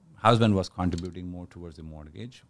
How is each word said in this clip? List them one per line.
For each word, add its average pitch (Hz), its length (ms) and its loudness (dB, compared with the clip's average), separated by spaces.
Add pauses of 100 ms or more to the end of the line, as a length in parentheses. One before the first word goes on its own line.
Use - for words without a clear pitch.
(160)
husband 113 380 6
was 95 160 2
contributing 90 600 -4
more 90 180 -12
towards 85 300 -16
the 80 60 -16
mortgage, 78 680 -16